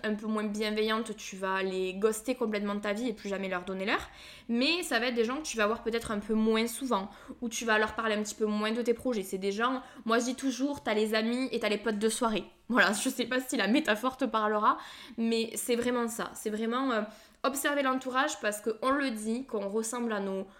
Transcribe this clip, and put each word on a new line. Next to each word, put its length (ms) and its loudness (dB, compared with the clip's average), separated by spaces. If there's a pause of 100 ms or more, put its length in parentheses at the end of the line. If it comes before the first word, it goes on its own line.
un 100 0
peu 140 -4
moins 160 0
bienveillantes, 720 0
tu 200 -12
vas 280 -2
les 320 -2
ghoster 400 2
complètement 400 0
de 60 -4
ta 120 0
vie 160 -2
et 40 -2
plus 140 -8
jamais 220 -4
leur 160 -4
donner 180 -4
l'heure. 280 -2 (360)
Mais 360 2
ça 160 2
va 80 2
être 80 0
des 100 4
gens 120 -2
que 100 -6
tu 100 -4
vas 80 4
voir 160 0
peut-être 300 -2
un 80 0
peu 160 -2
moins 320 4
souvent, 420 -2 (320)
ou 80 -4
tu 160 -6
vas 140 6
leur 160 2
parler 180 2
un 80 2
petit 140 -4
peu 100 0
moins 280 0
de 100 0
tes 100 4
projets. 300 0
C'est 160 -4
des 120 0
gens, 300 0 (240)
moi 140 4
je 60 0
dis 100 -2
toujours, 480 -2
t'as 100 0
les 220 2
amis 360 2
et 80 0
t'as 100 0
les 100 2
potes 180 0
de 120 4
soirée. 360 0 (220)
Voilà, 260 6
je 160 0
sais 160 -2
pas 140 0
si 180 -4
la 100 2
métaphore 500 2
te 80 0
parlera, 520 2 (400)
mais 380 2
c'est 200 0
vraiment 320 0
ça. 280 -4
C'est 160 -4
vraiment, 400 0
euh, 100 2 (400)
observer 400 0
l'entourage 580 0
parce 220 -2
qu'on 300 0
le 180 2
dit, 360 -4
qu'on 220 -4
ressemble 460 -2
à 60 0
nos, 260 -2 (140)